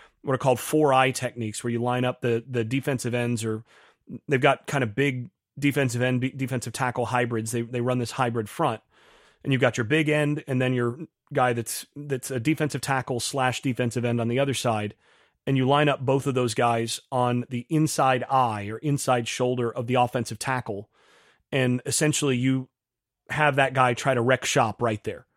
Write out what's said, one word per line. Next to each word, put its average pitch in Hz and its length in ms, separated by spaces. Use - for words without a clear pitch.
what 131 120
are 127 40
called 127 200
four 151 340
eye 131 180
techniques, 120 520
where 123 80
you 117 120
line 123 220
up 123 160
the, 120 280
the 123 160
defensive 127 500
ends, 120 300
or 110 200
they've 135 120
got 139 260
kind 139 160
of 107 120
big 131 360
defensive 135 440
end, 127 180
be-, 131 100
defensive 127 420
tackle 123 340
hybrids. 117 460
They, 120 100
they 120 180
run 127 180
this 117 140
hybrid 117 360
front, 131 320
and 139 80
you've 127 100
got 123 140
your 123 80
big 147 240
end 147 380
and 127 140
then 127 120
your 120 260
guy 127 200
that's, - 340
that's 143 340
a 127 100
defensive 147 400
tackle 131 400
slash 127 420
defensive 120 420
end 120 160
on 117 80
the 120 100
other 139 160
side. 107 400
And 135 100
you 131 100
line 147 220
up 135 160
both 131 220
of 135 80
those 123 200
guys 117 460
on 123 380
the 120 220
inside 143 580
eye 113 400
or 110 100
inside 135 480
shoulder 123 440
of 120 160
the 123 80
offensive 123 440
tackle. 113 520
And 127 360
essentially 147 500
you 131 320
have 147 260
that 135 180
guy 123 200
try 135 180
to 123 80
wreck 123 240
shop 117 380
right 110 200
there. 92 240